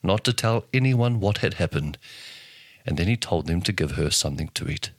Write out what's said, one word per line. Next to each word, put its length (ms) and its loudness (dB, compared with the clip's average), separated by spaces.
not 220 2
to 80 4
tell 380 0
anyone 480 4
what 200 2
had 160 0
happened, 420 -2
and 120 -2
then 100 0
he 100 2
told 300 -2
them 160 0
to 100 -2
give 200 -2
her 180 0
something 380 -2
to 200 -6
eat. 300 -6